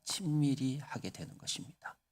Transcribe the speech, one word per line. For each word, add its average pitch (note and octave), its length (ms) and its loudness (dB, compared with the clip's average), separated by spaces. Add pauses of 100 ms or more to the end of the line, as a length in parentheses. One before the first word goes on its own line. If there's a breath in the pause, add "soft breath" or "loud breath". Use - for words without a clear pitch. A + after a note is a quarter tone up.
친밀히 C#3+ 760 2
하게 - 320 -6
되는 - 280 -10
것입니다. - 580 -8 (160)